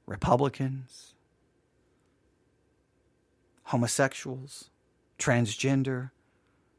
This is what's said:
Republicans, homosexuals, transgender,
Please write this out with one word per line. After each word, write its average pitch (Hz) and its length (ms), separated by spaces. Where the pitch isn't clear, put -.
Republicans, 135 1080
homosexuals, 131 1040
transgender, 131 920